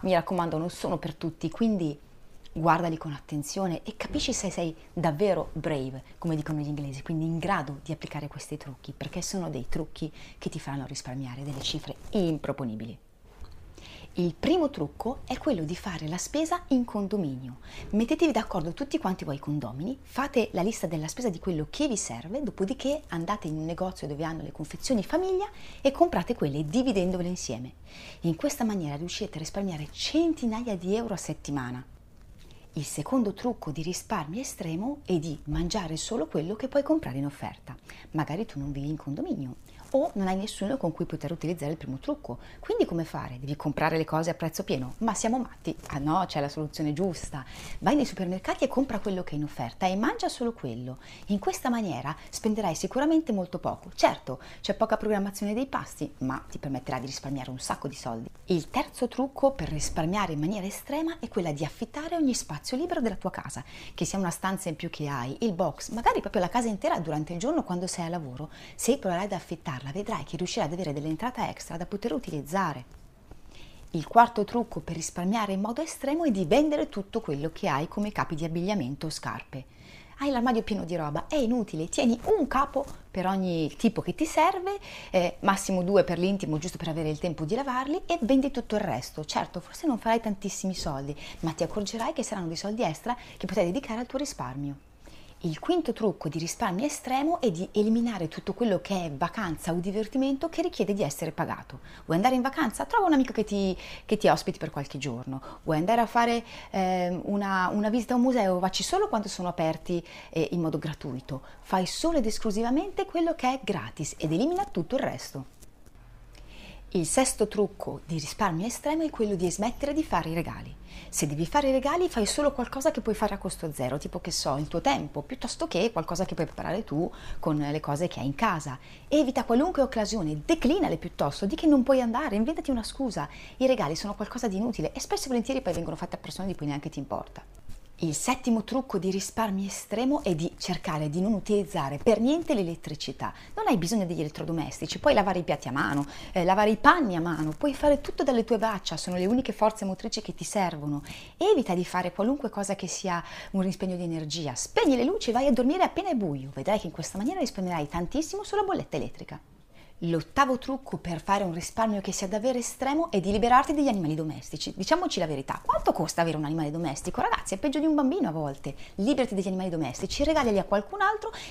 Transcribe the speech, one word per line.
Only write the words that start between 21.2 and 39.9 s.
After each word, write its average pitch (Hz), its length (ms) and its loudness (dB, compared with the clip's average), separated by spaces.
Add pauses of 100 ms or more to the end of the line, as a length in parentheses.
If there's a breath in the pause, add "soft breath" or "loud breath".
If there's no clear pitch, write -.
di 170 100 -4
quello 156 320 -2
che 302 160 0
vi 233 100 0
serve, 165 460 -6
dopodiché 262 640 -2
andate 175 400 -2
in 156 100 -2
un 156 80 -2
negozio 170 400 -4
dove 147 180 -4
hanno 160 200 -4
le 151 80 -8
confezioni - 520 -2
famiglia 370 440 2 (340 loud breath)
e 277 80 6
comprate 269 460 4
quelle 147 280 0
dividendole 185 640 2
insieme. 127 460 -6 (480 loud breath)
In 165 140 2
questa 285 280 0
maniera 175 340 0
riuscite 180 400 -6
a - 20 -6
risparmiare 160 500 -4
centinaia 247 840 0
di 180 200 0
euro 226 200 0
a - 20 -2
settimana. 127 640 -6 (880 loud breath)
Il 151 120 -4
secondo 202 480 0
trucco - 380 -4
di 151 100 -4
risparmio 175 600 -4
estremo 220 640 -4
è 180 120 2
di 151 280 -4
mangiare 160 520 -2
solo 262 300 -2
quello 185 280 -2
che 262 120 -4
puoi 277 160 2
comprare 302 340 2
in 139 80 0
offerta. - 500 -8 (360 loud breath)
Magari 156 340 -2
tu - 140 -8
non 139 120 -4
vivi 139 180 -4
in 151 80 -2
condominio 151 580 -4 (400 loud breath)